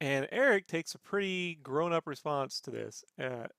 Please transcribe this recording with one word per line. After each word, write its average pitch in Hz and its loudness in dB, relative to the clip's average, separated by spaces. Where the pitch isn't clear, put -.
And 139 2
Eric 233 4
takes - -2
a - -18
pretty 185 -2
grown-up 160 2
response 139 -2
to - -12
this, 110 -8
uh, 127 -6